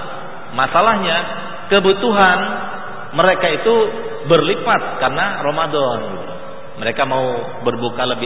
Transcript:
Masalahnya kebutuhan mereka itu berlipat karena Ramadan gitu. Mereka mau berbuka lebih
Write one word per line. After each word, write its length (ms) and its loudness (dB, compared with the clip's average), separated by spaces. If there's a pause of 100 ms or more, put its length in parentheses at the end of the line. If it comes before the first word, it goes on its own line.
(560)
Masalahnya 600 2 (520)
kebutuhan 680 4 (800)
mereka 340 4
itu 240 2 (560)
berlipat 720 2
karena 400 -2
Ramadan 640 0
gitu. 280 -10 (460)
Mereka 240 -2
mau 220 0 (400)
berbuka 420 -2
lebih 180 -2